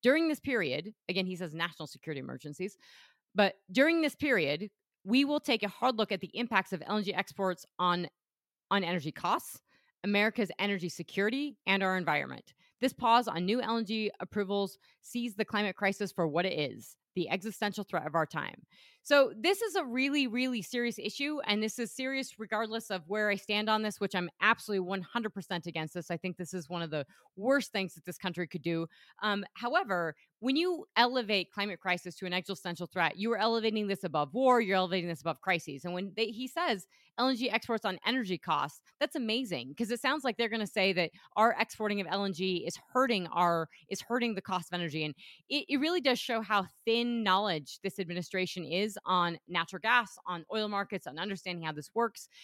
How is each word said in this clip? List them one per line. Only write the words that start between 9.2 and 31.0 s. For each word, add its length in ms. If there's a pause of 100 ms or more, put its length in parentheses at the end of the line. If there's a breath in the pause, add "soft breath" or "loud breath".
America's 560
energy 300
security, 760
and 180
our 140
environment. 560 (260 soft breath)
This 140
pause 340
on 180
new 160
L 160
N 80
G 340
approvals 580 (240 soft breath)
sees 340
the 100
climate 300
crisis 360
for 160
what 180
it 140
is, 380 (180)
the 140
existential 540
threat 220
of 100
our 100
time." 360 (400 soft breath)
So 380
this 220
is 140
a 100
really, 400
really 380
serious 340
issue, 480
and 160
this 160
is 140
serious 480
regardless 500
of 180
where 220
I 60
stand 340
on 140
this, 160
which 160
I'm 160 (100)
absolutely 380
one 240
hundred 300
percent 340
against 260
this. 160
I 80
think 200
this 180
is 140
one 120
of 80
the 160 (300 soft breath)
worst 360
things 220
that 100
this 140
country 300
could 160
do. 240 (340 soft breath)
Um, 320
however, 640 (240 soft breath)
when 160
you 300 (100)
elevate 560